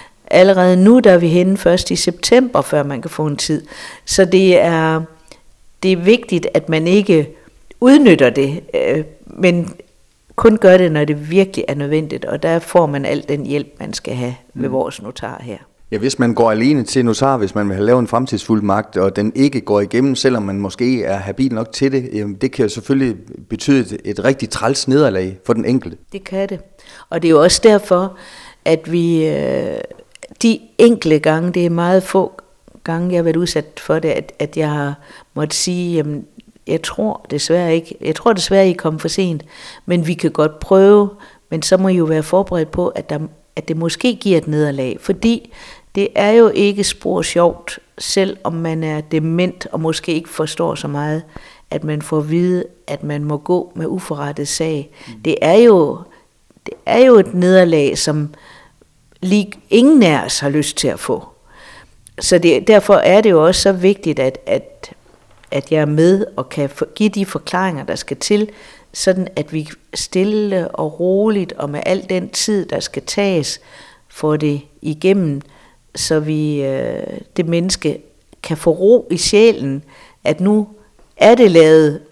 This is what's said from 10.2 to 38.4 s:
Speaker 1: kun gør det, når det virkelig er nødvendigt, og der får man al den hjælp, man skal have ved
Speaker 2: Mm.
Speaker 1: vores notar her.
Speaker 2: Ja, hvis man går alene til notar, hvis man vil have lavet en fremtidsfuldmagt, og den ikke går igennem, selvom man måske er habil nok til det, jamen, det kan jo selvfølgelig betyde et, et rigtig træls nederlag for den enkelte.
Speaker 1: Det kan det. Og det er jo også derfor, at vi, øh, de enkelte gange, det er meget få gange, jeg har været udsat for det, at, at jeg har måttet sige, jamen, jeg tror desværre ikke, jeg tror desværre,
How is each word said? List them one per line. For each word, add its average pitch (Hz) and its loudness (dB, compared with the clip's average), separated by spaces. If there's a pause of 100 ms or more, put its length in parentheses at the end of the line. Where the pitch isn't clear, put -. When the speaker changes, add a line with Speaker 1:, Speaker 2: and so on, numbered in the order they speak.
Speaker 1:
kun 214 4
gør 185 8
det, 180 2
når 151 0
det 147 -4
virkelig 190 0
er 139 -4
nødvendigt, 151 -4
og - -6
der 165 0
får 165 2
man 139 -6
al - -4
den 143 -6
hjælp, 143 -6 (120)
man - -12
skal - -10
have 123 -6 (200)
ved - -6
Speaker 2:
Mm. 127 -6
Speaker 1:
vores - -6
notar 113 -14
her. 110 -14 (320)
Speaker 2:
Ja, 110 -4
hvis 131 -4
man 120 0
går 117 2
alene 120 0
til 127 0
notar, 131 0
hvis 101 -4
man 104 -2
vil 98 -4
have 104 -2
lavet 123 4
en 117 -2
fremtidsfuldmagt, 107 -2
og 95 0
den 104 -2
ikke 135 0
går 104 0
igennem, 123 0
selvom 123 0
man 98 -6
måske 113 -4
er 98 -4
habil 101 -4
nok 113 -6
til 135 -2
det, 127 -4
jamen, 101 -6
det 127 -4
kan 135 -2
jo 107 0
selvfølgelig 123 -2 (320)
betyde 135 0
et, 104 -6
et 98 -6
rigtig 135 -2
træls - -4
nederlag 95 0
for 120 0
den 110 -2
enkelte. 123 -4 (160)
Speaker 1:
Det 190 -14
kan 190 -6
det. 190 -10 (500)
Og 165 -4
det 170 2
er - 4
jo 151 6
også - 4
derfor, 196 2 (480)
at 160 -2
vi, 170 0
øh, 139 -4 (760)
de 226 2 (180)
enkelte 196 4
gange, 156 0
det 175 0
er 170 -2
meget 175 2
få 190 -2 (520)
gange, 170 -4
jeg 180 0
har 170 0
været 165 0
udsat 165 -2 (160)
for 156 -2
det, 156 -2
at, - -4
at 151 -8
jeg 156 -2
har 143 -4 (400)
måttet 151 -6
sige, 175 -4
jamen, 147 -4 (420)
jeg 160 -4
tror - -6
desværre 165 0
ikke, 165 -4
jeg 156 -4
tror - 2
desværre, 190 2